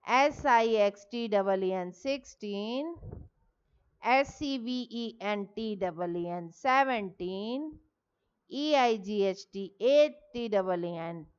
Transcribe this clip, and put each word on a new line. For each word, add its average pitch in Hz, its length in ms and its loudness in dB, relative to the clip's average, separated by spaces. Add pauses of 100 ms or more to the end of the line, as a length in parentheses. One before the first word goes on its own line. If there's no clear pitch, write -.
S 277 380 2
I 233 220 6
X 208 440 2
T 233 140 -4
E 226 100 -4
E 190 380 2
N, 180 200 -4
sixteen, 254 1000 -6 (1040)
S 269 380 0
C 277 200 -4
V 247 300 -6
E 226 320 -8
N 202 360 -4
T 220 160 -4
E 196 80 -6
E 170 480 -4
N, 175 240 -8
seventeen, 247 1300 -2 (680)
E 294 280 0
I 240 220 4
G 202 260 -2
H 190 280 -2
T 196 280 -8
eight, 294 340 6 (180)
T 240 120 -4
E 220 100 -4
E 175 440 0
N 165 280 -8 (120)